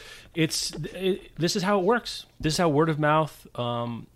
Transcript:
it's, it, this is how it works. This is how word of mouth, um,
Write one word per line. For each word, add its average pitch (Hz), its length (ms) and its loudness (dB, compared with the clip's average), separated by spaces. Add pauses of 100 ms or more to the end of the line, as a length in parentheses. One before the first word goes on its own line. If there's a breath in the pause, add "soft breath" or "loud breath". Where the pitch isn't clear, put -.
(360 loud breath)
it's, - 340 -2 (240)
it, 190 420 -2
this 170 200 0
is 180 80 0
how 202 160 2
it 175 40 0
works. - 420 0 (120)
This 156 160 0
is - 40 0
how 175 100 4
word 156 200 4
of 151 120 0
mouth, 151 440 2 (140)
um, 120 580 -4